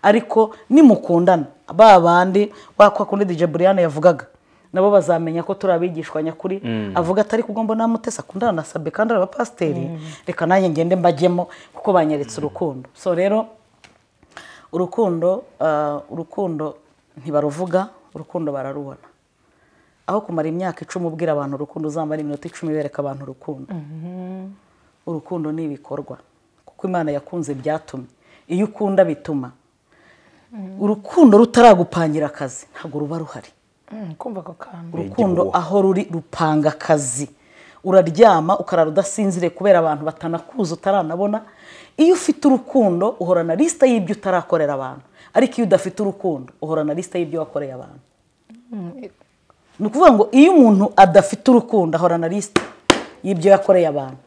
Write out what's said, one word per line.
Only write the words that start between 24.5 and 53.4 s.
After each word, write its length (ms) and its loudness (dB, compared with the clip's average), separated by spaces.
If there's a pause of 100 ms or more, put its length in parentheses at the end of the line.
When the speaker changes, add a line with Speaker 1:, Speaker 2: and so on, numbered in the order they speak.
Speaker 1:
Urukundo 440 -8
ni 120 -8
ibikorwa, 540 -12 (480)
kuko 220 -12
Imana 240 -4
yakunze 420 -8
byatumye. 520 -8 (420)
Iyo 180 -2
ukunda 400 0
bituma. 460 -8 (1000)
Speaker 3:
Mm. 300 -12
Speaker 1:
Urukundo 560 6
rutaragupangira 880 4
akazi, 380 -12 (100)
ntabwo 240 -12
ruba 180 -6
ruhari. 300 -14 (440)
Speaker 3:
Mm, 260 -14
kumva 220 -10
ako 140 -16
kantu. 440 -16
Speaker 1:
Urukundo 440 -2
Speaker 2:
Igihuha. 180 -2
Speaker 1:
aho 220 0
ruri 300 0
rupanga 580 -2
akazi. 600 -2 (540)
Uraryama, 760 4
ukarara 300 0
udasinziriye 600 -2
kubera 300 4
abantu 260 -2
batanakuzi, 680 -6
utaranabona. 680 -2 (560)
Iyo 160 4
ufite 340 -2
urukundo, 720 2
uhorana 360 0
lista 300 2
y'ibyo 300 0
utarakorera 580 -2
abantu. 280 -10 (320)
Ariko 240 2
iyo 80 0
udafite 360 -2
urukundo, 600 -6
uhorana 320 -4
lista 260 -6
y'ibyo 200 -4
wakoreye 340 -8
abantu. 260 -18 (720)
Speaker 3:
Mm, 200 -12 (120)
i- 80 -18 (680)
Speaker 1:
Ni 80 -2
ukuvuga 260 6
ngo 180 4
iyo 220 8
umuntu 420 6
adafite 560 4
urukundo, 460 2
ahorana 300 0
lista 340 -4 (600)
y'ibyo 280 2